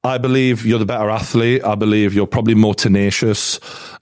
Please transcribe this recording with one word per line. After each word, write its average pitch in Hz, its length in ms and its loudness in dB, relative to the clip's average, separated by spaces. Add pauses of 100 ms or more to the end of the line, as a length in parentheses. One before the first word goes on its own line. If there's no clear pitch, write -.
I 127 160 -2
believe 127 460 0
you're 113 140 2
the 107 60 0
better 107 240 -4
athlete. 117 540 0
I 107 120 0
believe 104 380 2
you're 101 140 2
probably 113 260 0
more 107 220 4
tenacious, 101 840 0 (420)